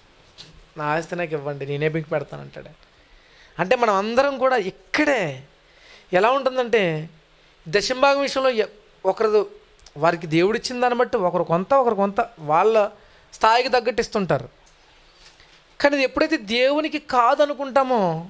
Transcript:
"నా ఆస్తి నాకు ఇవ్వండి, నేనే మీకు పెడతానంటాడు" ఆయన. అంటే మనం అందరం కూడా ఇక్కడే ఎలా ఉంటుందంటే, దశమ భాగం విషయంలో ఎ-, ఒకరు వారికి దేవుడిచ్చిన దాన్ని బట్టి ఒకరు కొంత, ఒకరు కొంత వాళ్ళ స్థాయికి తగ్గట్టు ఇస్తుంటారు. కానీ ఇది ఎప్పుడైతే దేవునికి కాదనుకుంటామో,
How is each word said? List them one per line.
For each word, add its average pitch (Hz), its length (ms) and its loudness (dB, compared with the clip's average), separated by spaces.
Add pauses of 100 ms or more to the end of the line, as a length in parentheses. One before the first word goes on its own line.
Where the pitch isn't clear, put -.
(760)
"నా 151 80 -8
ఆస్తి 165 320 -4
నాకు 170 160 -6
ఇవ్వండి, 143 340 -6
నేనే 143 220 -2
మీకు 156 200 -4
పెడతానంటాడు" 143 580 -8
ఆయన. 151 80 -20 (840)
అంటే 185 180 2
మనం 226 180 2
అందరం 240 440 0
కూడా 254 180 2
ఇక్కడే 190 840 -2 (680)
ఎలా 196 180 4
ఉంటుందంటే, 233 800 0 (580)
దశమ 202 320 -2
భాగం 277 200 4
విషయంలో 262 300 0
ఎ-, 214 260 -4 (300)
ఒకరు 208 400 2 (500)
వారికి 165 300 0
దేవుడిచ్చిన 202 540 0
దాన్ని 247 180 0
బట్టి 247 180 0
ఒకరు 175 260 -2
కొంత, 170 320 0
ఒకరు 240 200 2
కొంత 196 340 -2 (100)
వాళ్ళ 202 520 2 (440)
స్థాయికి 247 340 2
తగ్గట్టు 240 320 0
ఇస్తుంటారు. 160 580 -4 (1200)
కానీ 285 160 4
ఇది 269 80 2
ఎప్పుడైతే 311 320 0
దేవునికి 269 640 -2
కాదనుకుంటామో, 254 1300 0